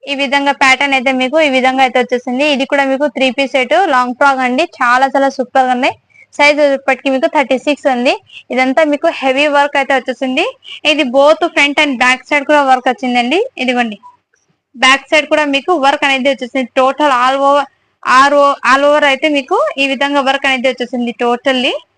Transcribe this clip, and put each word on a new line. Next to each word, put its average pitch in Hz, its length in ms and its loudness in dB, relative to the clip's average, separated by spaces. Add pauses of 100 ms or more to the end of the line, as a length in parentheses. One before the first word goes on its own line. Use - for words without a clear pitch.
(100)
ఈ 285 120 -6
విధంగా 277 300 -2 (100)
ప్యాటర్న్ 269 340 2
అయితే 262 240 0
మీకు 254 160 -2 (100)
ఈ - 20 0 (100)
విధంగా 262 280 0
అయితే 254 160 0
వచ్చేసింది. 247 420 -4 (100)
ఇది 262 180 -2
కూడా 277 180 0
మీకు 269 240 -2
త్రీ 269 220 0
పీస్ 277 180 -4
సెట్ 262 180 0 (220)
లాంగ్ 247 240 0
ఫ్రాక్ 269 280 2
అండి. 254 180 0 (160)
చాలా 254 340 2
చాలా 277 220 2
సూపర్ 262 320 0
గా 254 80 0
ఉన్నాయి. 294 180 -2 (420)
సైజ్ 294 260 2
వచ్చేప్పటికి 269 520 -2
మీకు 262 200 0
థర్టీ 269 220 0 (100)
సిక్స్ 294 260 -2
ఉంది. 247 200 0 (400)
ఇదంతా 262 300 0 (100)
మీకు 285 160 -2 (120)
హెవీ 269 260 0 (100)
వర్క్ 285 240 0
అయితే 269 180 -2
వచ్చేసింది. 262 460 -4 (460)
ఇది 302 140 0 (120)
both 302 260 4 (120)
front 285 300 0
and 285 180 -2
back 247 260 0
side 285 220 -2
కూడా 294 200 4
వర్క్ 254 220 2
వచ్చిందండి. 247 460 -2 (240)
ఇదిగోండి, 240 340 -2 (880)
బ్యాక్ 269 260 2
సైడ్ 302 220 0
కూడా 302 120 0 (100)
మీకు 277 180 -2 (140)
వర్క్ 285 220 0
అనేది 269 240 0
వచ్చేసింది. 262 360 -6 (120)
Total 269 300 2 (140)
all 269 120 2 (120)
over, 285 160 2 (520)
all 277 160 4 (100)
o-, 277 140 2 (140)
all 269 180 2
over 294 140 2 (100)
అయితే 277 240 -2
మీకు 277 220 -2 (240)
ఈ 277 100 0
విధంగా 285 380 -2
వర్క్ 277 200 -2
అనేది 262 220 -2
వచ్చేసింది 240 420 -6 (100)
totally. 254 500 -2 (240)